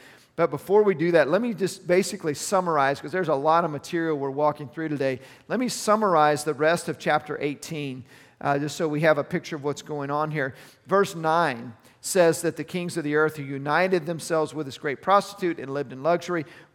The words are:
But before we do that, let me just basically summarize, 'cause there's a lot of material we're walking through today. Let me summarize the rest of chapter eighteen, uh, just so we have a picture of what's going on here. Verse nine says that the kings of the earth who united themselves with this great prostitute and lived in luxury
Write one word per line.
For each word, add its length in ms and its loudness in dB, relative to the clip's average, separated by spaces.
But 120 2
before 320 4
we 120 4
do 180 0
that, 180 6
let 120 2
me 120 -2
just 340 -6
basically 460 0
summarize, 680 0
'cause 100 -12
there's 160 -2
a 80 2
lot 300 4
of 60 -4
material 460 -4
we're 120 -4
walking 400 -2
through 180 -6
today. 320 -2
Let 100 -2
me 80 -2
summarize 800 4
the 80 0
rest 340 0
of 100 -4
chapter 440 -2
eighteen, 640 -8
uh, 200 0
just 180 -6
so 100 -2
we 140 -2
have 160 6
a 80 0
picture 320 -6
of 80 -10
what's 160 -4
going 280 -8
on 220 -2
here. 240 -4
Verse 300 2
nine 580 0
says 440 2
that 120 -2
the 80 -6
kings 320 -6
of 80 -4
the 120 -2
earth 200 2
who 80 -10
united 640 0
themselves 480 -2
with 120 -6
this 120 -12
great 240 -6
prostitute 580 0
and 140 -8
lived 180 -6
in 120 -10
luxury 420 0